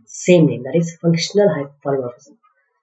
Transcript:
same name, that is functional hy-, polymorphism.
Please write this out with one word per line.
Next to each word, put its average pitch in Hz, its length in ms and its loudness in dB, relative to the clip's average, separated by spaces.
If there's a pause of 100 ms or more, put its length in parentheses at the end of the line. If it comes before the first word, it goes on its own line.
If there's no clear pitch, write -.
same 170 420 2
name, 120 160 -4
that 131 120 -8
is 170 260 -2
functional 170 520 0
hy-, 143 160 -6 (160)
polymorphism. 131 520 -6 (460)